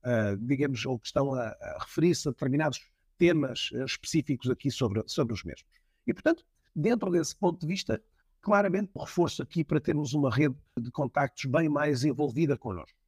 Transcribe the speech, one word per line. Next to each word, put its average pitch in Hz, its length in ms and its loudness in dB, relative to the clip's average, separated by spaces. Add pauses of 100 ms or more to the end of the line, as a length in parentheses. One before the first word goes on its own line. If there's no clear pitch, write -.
eh, 110 360 2
digamos, 135 460 0
ou 127 120 -2
que - 100 -12
estão 139 260 0
a, 120 140 -4
a - 320 -12
referir-se 165 480 2
a - 20 0
determinados 143 500 0 (380)
temas, 151 560 2
eh, 127 100 -2
específicos 131 640 -2
aqui 127 220 0
sobre, 110 360 0
sobre 117 280 0
os 92 80 -8
mesmos. - 260 -12 (380)
E, 233 80 2
portanto, - 320 0 (280)
dentro 196 360 0
desse 170 260 0
ponto 180 240 0
de 156 60 -6
vista, 185 340 -4 (400)
claramente 202 540 2
reforço - 480 -2
aqui 160 220 -2
para 151 160 0
termos 147 320 -2
uma 139 180 2
rede 131 240 2 (240)
de 120 140 -6
contactos 139 540 -2
bem 156 220 2
mais 147 360 0
envolvida 143 540 0
connosco. 90 380 -8 (120)